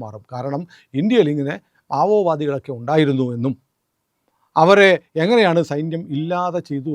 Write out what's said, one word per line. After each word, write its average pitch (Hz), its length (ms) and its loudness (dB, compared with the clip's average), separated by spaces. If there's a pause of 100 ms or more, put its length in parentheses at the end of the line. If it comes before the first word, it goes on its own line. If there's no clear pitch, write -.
മാറും. 107 220 -14 (100)
കാരണം 139 300 -6 (360)
ഇന്ത്യയിൽ 208 340 2
ഇങ്ങനെ 143 220 -4 (360)
മാവോവാദികളൊക്കെ 156 840 -2
ഉണ്ടായിരുന്നു 139 460 0 (120)
എന്നും 127 160 -4 (1080)
അവരെ 196 280 8 (320)
എങ്ങനെയാണ് 185 380 4 (100)
സൈന്യം 160 320 -6 (140)
ഇല്ലാതെ 175 520 -4
ചെയ്തു 139 260 -8